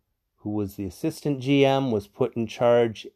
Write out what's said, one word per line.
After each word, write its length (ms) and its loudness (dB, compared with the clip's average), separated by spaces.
who 60 -6
was 240 -6
the 100 -8
assistant 540 -6
G 260 4
M, 240 2
was 180 -2
put 300 -4
in 80 -2
charge 720 0